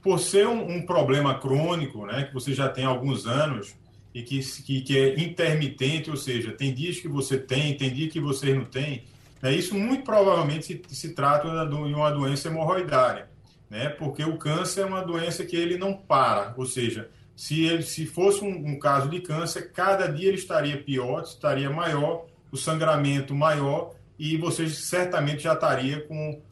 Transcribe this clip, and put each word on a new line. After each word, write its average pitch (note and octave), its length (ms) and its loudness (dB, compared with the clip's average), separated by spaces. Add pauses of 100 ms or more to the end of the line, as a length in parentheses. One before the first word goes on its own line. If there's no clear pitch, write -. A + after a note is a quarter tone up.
por F3+ 180 4
ser G3+ 280 4
um, F3+ 300 -2
um D#3+ 80 -6
problema C#3+ 540 4
crônico, C#3 680 0
né, B2 180 -4
que C3+ 100 -8
você C3+ 200 -4
já C3 140 0
tem B2+ 180 -2
há C3+ 40 2
alguns B2+ 360 -2
anos B2+ 500 -2 (380)
e A#2+ 80 -10
que, C3+ 180 -4 (240)
que, C3+ 180 -2
que C#3 160 0
é C3+ 220 4
intermitente, D#3 880 0
ou C#3+ 80 -4
seja, A#2 340 -4
tem C3+ 220 -2
dias D#3+ 260 -4
que E3+ 80 -12
você C#3 300 -2
tem, C#3 380 0
tem C3 180 -2
dia D#3 160 -4
que E3 100 -6
você C#3+ 340 0
não C3 120 0
tem, C#3 400 -6 (360)
né, C3 120 2
isso F#3+ 220 0
muito B3 280 0
provavelmente E3+ 600 4
se, D#3+ 240 -10
se - 240 -10
trata D3+ 520 2
de C#3+ 100 -4
uma D3 360 0
doença C#3 380 -2
hemorroidária, D#3 800 2 (400)
né, A#2 180 -4
porque D3 360 -4
o D#3+ 140 -2
câncer F3+ 440 -2
é G3 40 2
uma F#3+ 160 -2
doença E3+ 440 -4
que E3+ 100 -6
ele F3 220 0
não G3 160 -2
para, A#2+ 640 2
ou C3 80 -4
seja, A2 440 -4 (260)
se D#3 280 -2
ele, E3 200 2
se D#3+ 220 -6
fosse G3 380 4
um, E3 280 -4
um C3+ 60 -4
caso C#3 320 4
de F3+ 120 -4
câncer, E3 500 -4
cada F#3+ 360 2
dia D#3 200 0
ele F#3+ 100 4
estaria D3 400 0
pior, C3+ 460 -2
estaria C#3 460 0
maior, D#3 560 0 (260)
o C3+ 60 -10
sangramento C#3+ 800 2
maior, D3 560 2 (260)
e D#3 180 -2
você E3 320 -2
certamente D#3 760 -2
já D#3+ 100 2
estaria D3 480 0
com D3+ 400 -8 (100)